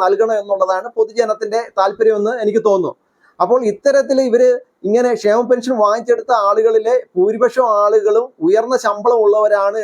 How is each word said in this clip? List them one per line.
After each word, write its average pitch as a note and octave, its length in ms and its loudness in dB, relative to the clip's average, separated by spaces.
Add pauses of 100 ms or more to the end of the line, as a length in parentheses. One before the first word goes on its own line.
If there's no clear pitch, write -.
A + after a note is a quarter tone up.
നൽകണം A3 400 0
എന്നുള്ളതാണ് F#3+ 440 -2 (120)
പൊതുജനത്തിന്റെ A3 640 -2 (160)
താല്പര്യമെന്ന് G#3+ 640 0
എനിക്ക് G#3 260 -2
തോന്നുന്നു. F#3 240 0 (500)
അപ്പോൾ A#3+ 260 0
ഇത്തരത്തിൽ C4+ 480 0 (100)
ഇവര് B3 200 2 (400)
ഇങ്ങനെ A#3+ 220 0 (100)
ക്ഷേമ G#3 280 0
പെൻഷൻ B3 340 0
വാങ്ങിച്ചെടുത്ത A3+ 500 0 (160)
ആളുകളിലെ A3 460 2 (220)
ഭൂരിപക്ഷം A#3 500 0 (140)
ആളുകളും G#3+ 460 2 (200)
ഉയർന്ന A3+ 380 0
ശമ്പളം G#3+ 400 0
ഉള്ളവരാണ് G#3 600 0